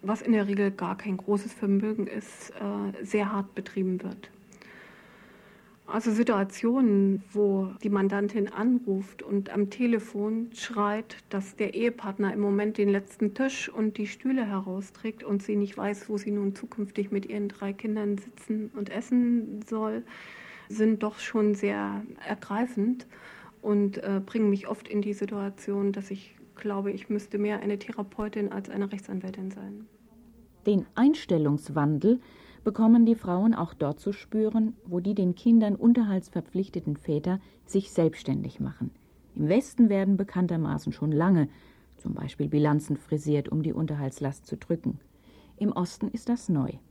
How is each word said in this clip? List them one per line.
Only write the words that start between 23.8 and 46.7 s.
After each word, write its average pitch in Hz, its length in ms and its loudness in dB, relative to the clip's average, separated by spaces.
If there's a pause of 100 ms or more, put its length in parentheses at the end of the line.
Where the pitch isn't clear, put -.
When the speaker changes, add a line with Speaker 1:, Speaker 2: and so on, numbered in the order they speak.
Speaker 1:
äh, 196 260 -2
bringen 214 240 0
mich 196 200 0
oft - 200 -8
in 208 140 -2
die 208 100 -4
Situation, 202 800 -4
dass 196 180 -8
ich - 240 -12 (200)
glaube, 202 380 -4
ich 196 180 -10
müsste 208 280 -4
mehr 208 220 0
eine 202 180 -2
Therapeutin 208 720 -6
als 196 180 -8
eine 202 200 -4
Rechtsanwältin 190 600 -8
sein. 202 360 -14 (800)
Speaker 2:
Den 202 300 4
Einstellungswandel 156 1300 4 (440)
bekommen 226 400 8
die 226 120 6
Frauen 196 380 2
auch - 200 -4
dort 147 240 -2
zu 202 140 -4
spüren, 220 640 0 (100)
wo 175 140 -2
die 202 160 0
den 180 180 2
Kindern 220 400 6
unterhaltsverpflichteten 190 1200 2
Väter 175 440 -2 (260)
sich 196 240 0
selbstständig 139 680 0
machen. 131 320 -6 (420)
Im 151 140 0
Westen 233 400 4
werden 196 280 4
bekanntermaßen 170 760 -2
schon 147 180 -2
lange 156 380 4 (480)
zum - 180 -6
Beispiel 147 340 -6
Bilanzen 147 480 2
frisiert, 147 520 -2
um 156 160 -2
die 160 80 -2
Unterhaltslast 143 760 -4
zu 151 100 -8
drücken. - 440 -4 (580)
Im 208 140 0
Osten - 360 -4
ist - 200 -6
das 240 200 -2
neu. 151 220 0 (200)